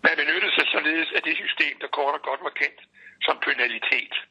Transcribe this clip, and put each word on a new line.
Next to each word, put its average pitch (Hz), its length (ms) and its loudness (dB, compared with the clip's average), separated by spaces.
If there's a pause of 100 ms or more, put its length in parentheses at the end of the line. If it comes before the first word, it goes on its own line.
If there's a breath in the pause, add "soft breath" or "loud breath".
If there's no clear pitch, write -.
Man 165 100 6
benyttede 151 380 2
sig 156 200 4
således 156 420 0
af 160 60 2
det 160 140 -2
system, - 420 -2
der 147 80 -8
kort 143 280 0
og 156 80 -6
godt 135 200 -4
var 143 200 -6
kendt - 180 -4 (460 loud breath)
som - 180 0
pønalitet. 123 680 0 (160)